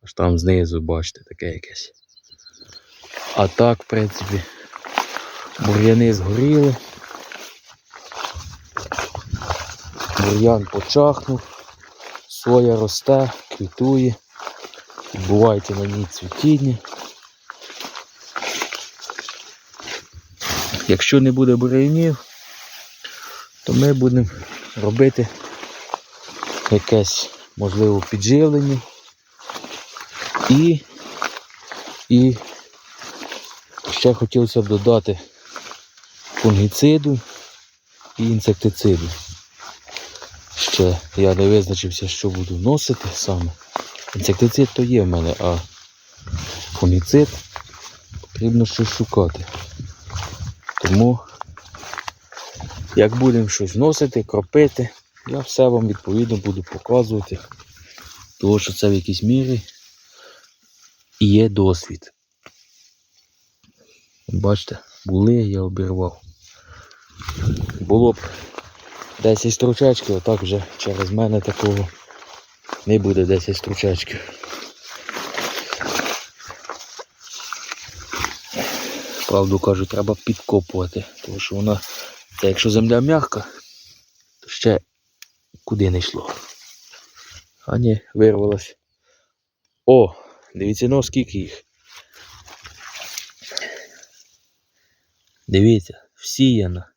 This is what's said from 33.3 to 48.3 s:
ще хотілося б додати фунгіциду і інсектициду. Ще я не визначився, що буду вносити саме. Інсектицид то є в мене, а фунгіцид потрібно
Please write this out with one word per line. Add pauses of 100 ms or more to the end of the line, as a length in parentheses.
ще
хотілося
б
додати (1200)
фунгіциду (1000)
і
інсектициду. (1500)
Ще (180)
я
не
визначився,
що
буду
вносити
саме. (640)
Інсектицид
то
є
в
мене,
а (1120)
фунгіцид (920)
потрібно